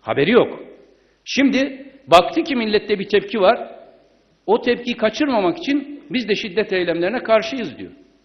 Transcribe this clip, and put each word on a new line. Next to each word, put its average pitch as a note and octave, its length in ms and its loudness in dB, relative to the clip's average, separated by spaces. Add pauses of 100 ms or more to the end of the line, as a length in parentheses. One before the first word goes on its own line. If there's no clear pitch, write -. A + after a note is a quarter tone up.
Haberi C3+ 300 0
yok. A3 300 2 (640)
Şimdi C4+ 600 0 (200)
baktı F3+ 360 4
ki C#4+ 140 -2
millette G#3+ 420 0
bir G3 100 -6
tepki G#3 320 0
var. G#3 320 2 (720)
O A#3 160 2
tepkiyi A#3+ 340 -2
kaçırmamak A3 640 0
için - 520 -4
"Biz A#3 180 -4
de G#3 60 2
şiddet G3+ 380 -4
eylemlerine F3+ 500 -2
karşıyız." A3 560 -2
diyor. F2+ 140 -14 (320)